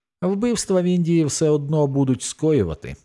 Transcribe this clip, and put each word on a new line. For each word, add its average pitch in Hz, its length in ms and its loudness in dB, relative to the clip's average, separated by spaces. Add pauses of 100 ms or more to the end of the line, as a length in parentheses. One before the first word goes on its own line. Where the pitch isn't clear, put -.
(220)
Вбивства 196 600 0
в - 20 0
Індії 170 400 2
все 151 260 0
одно 147 360 0
будуть 135 360 0
скоювати, 98 840 -2